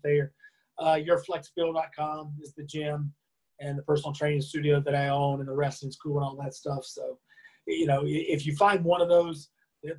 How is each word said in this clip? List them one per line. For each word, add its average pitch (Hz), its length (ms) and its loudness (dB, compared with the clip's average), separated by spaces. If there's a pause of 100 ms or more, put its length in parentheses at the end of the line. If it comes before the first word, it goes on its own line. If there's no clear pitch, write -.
there. 147 280 2 (460)
Uh, 160 240 4
your 170 160 4
flex 170 380 -6
bill 165 160 0
dot 160 240 -2
com 151 360 -6 (100)
is 143 120 -18
the 151 100 -12
gym 147 480 -4 (460)
and 143 200 -6
the 139 40 -8
personal 147 320 0
training 151 280 0
studio 147 380 2
that 143 140 0
I 139 140 2
own 139 320 0
and 139 80 -6
the 135 60 -6
wrestling 139 380 -2
school 143 260 -4
and 139 60 0
all 135 180 -6
that 135 120 -8
stuff. 139 300 -6
So, 127 340 -10 (480)
you 165 200 0
know, 139 160 2
i-, 147 40 -2 (220)
if 147 180 0
you 147 100 -2
find 202 280 4
one 175 180 2
of 175 60 4
those, 170 400 2 (340)
they, 151 160 -10